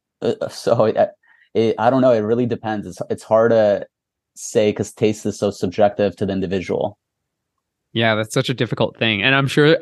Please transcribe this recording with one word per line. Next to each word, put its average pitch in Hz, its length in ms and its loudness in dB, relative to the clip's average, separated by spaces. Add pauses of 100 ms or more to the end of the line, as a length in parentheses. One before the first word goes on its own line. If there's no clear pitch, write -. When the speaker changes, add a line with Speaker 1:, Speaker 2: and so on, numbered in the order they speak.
(220)
Speaker 1:
Uh, - 260 -4
so - 380 0
it, - 240 0 (440)
it, 110 240 0
I 110 120 2
don't 131 120 2
know. 127 120 4
It 113 60 2
really 117 260 0
depends. 110 420 -6
It's, 87 220 -12
it's 104 140 -8
hard 113 280 4
to 107 340 2 (500)
say 104 360 0
'cause - 220 -6
taste 107 320 -2
is 101 120 -6
so 101 140 -2
subjective 101 640 0
to 101 100 -6
the 95 60 -2
individual. 95 640 -4 (960)
Speaker 2:
Yeah, 113 220 2
that's 110 180 -4
such 135 160 0
a 135 40 -2
difficult 117 440 -4
thing. 110 240 0
And 135 140 2
I'm 139 120 2
sure, 151 340 4